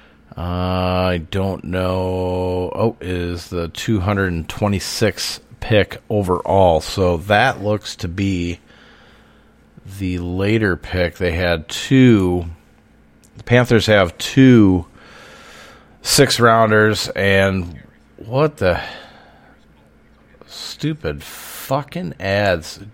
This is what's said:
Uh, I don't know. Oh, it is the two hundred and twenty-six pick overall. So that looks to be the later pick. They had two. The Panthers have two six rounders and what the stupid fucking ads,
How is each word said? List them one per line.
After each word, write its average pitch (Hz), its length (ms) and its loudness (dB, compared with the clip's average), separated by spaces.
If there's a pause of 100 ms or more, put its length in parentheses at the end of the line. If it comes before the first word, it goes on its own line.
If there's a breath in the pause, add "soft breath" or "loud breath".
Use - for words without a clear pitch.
(360 soft breath)
Uh, - 60 -10
I 92 760 -2 (120)
don't 95 360 -4
know. 92 1080 -2
Oh, 113 260 -2
it - 80 -12
is 87 440 -6
the 85 160 -4
two 104 320 -2
hundred 95 340 0
and 82 160 -6
twenty-six - 880 -4 (200)
pick - 500 0
overall. 92 720 2
So 90 360 -2
that 104 440 0
looks 104 360 -6
to - 100 -8
be 87 520 -4 (1400 soft breath)
the 92 180 -4
later 95 580 0
pick. 87 420 -4
They 87 160 -2
had 85 360 -2
two. 98 760 4 (920)
The - 80 -20
Panthers 120 400 4
have 101 320 4
two 110 680 6 (1160 loud breath)
six - 400 2
rounders 107 680 4
and 98 720 0 (380)
what 143 400 -2
the 90 240 0 (1600 loud breath)
stupid - 800 -8
fucking - 960 -8
ads, 95 600 -2 (120)